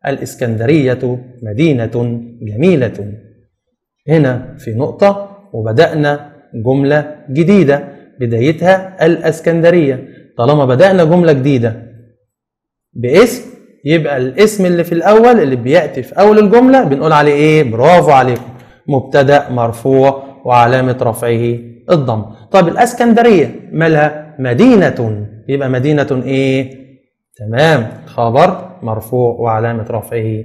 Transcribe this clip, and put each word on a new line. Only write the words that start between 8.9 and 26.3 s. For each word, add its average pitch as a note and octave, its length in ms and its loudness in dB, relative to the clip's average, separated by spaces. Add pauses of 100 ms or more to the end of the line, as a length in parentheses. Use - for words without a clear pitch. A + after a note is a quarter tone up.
الإسكندرية. E3 1000 0 (300)
طالما C#3 280 2
بدأنا F3 380 2
جملة E3+ 280 2
جديدة C3 500 -2 (1080)
باسم، C3 580 0 (340)
يبقى D3 320 -2
الاسم F#3 500 0
اللي E3+ 180 0
في E3+ 80 -6
الأول G#3+ 480 4
اللي C3+ 160 0
بيأتي C3+ 460 -2
في - 180 -14
أول G#3+ 180 6
الجملة B3 460 4
بنقول D#3 280 0
عليه D3 200 4
إيه؟ D3+ 380 2
برافو D3+ 400 4
عليكم، B2+ 320 2 (460)
مبتدأ C#3 640 0
مرفوع C3 720 -2 (220)
وعلامة B2 580 2
رفعه A#2 560 -4 (320)
الضم. B2 340 0 (260)
طب F#3 180 2
الإسكندرية A#3 920 2 (120)
مالها؟ D3+ 680 -2
مدينة، B2+ 880 0 (220)
يبقى C#3 200 -4
مدينة C3+ 560 -2
إيه؟ C3+ 580 -4 (540)